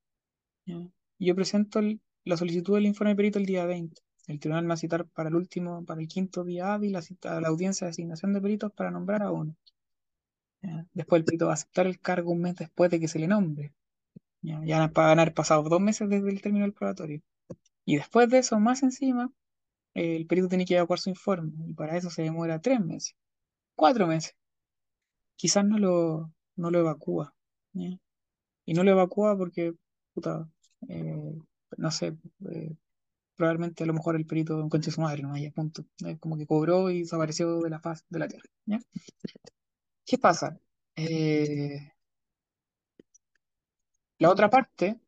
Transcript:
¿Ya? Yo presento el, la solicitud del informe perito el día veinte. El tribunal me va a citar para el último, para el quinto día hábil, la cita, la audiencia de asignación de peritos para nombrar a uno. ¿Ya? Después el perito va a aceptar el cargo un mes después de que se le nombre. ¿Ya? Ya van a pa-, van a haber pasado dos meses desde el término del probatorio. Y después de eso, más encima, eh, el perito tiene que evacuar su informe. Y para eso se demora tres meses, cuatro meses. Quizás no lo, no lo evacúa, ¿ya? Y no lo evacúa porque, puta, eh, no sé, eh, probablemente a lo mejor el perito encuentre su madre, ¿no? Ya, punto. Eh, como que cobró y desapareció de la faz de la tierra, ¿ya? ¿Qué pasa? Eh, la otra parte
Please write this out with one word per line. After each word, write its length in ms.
¿Ya? 140
Yo 160
presento 440
el, 220
la 140
solicitud 380
del 100
informe 300
perito 240
el 60
día 200
veinte. 360
El 120
tribunal 240
me 60
va 60
a 20
citar 300
para 220
el 60
último, 480
para 180
el 60
quinto 360
día 300
hábil, 200
la 80
cita, 400
la 80
audiencia 360
de 60
asignación 420
de 80
peritos 300
para 200
nombrar 320
a 80
uno. 240
¿Ya? 320
Después 260
el 60
perito 220
va 60
a 20
aceptar 320
el 120
cargo 320
un 100
mes 140
después 360
de 80
que 80
se 100
le 100
nombre. 460
¿Ya? 200
Ya 160
van 100
a 40
pa-, 140
van 120
a 40
haber 100
pasado 300
dos 180
meses 280
desde 200
el 120
término 240
del 80
probatorio. 480
Y 100
después 340
de 100
eso, 200
más 240
encima, 480
eh, 200
el 120
perito 200
tiene 180
que 100
evacuar 240
su 100
informe. 420
Y 60
para 240
eso 140
se 100
demora 400
tres 180
meses, 360
cuatro 320
meses. 280
Quizás 300
no 140
lo, 520
no 160
lo 80
evacúa, 540
¿ya? 240
Y 100
no 80
lo 80
evacúa 460
porque, 360
puta, 340
eh, 460
no 140
sé, 240
eh, 240
probablemente 480
a 40
lo 60
mejor 220
el 120
perito 340
encuentre 300
su 100
madre, 220
¿no? 140
Ya, 140
punto. 340
Eh, 140
como 180
que 100
cobró 440
y 100
desapareció 600
de 80
la 100
faz 300
de 100
la 80
tierra, 220
¿ya? 140
¿Qué 120
pasa? 420
Eh, 960
la 100
otra 220
parte 560